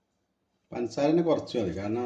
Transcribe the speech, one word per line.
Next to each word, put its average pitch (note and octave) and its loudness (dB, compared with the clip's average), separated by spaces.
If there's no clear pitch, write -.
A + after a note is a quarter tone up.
പഞ്ചസാരന് C#3 2
കുറച്ച് - -2
മതി, F2+ -2
കാരണം A2 -2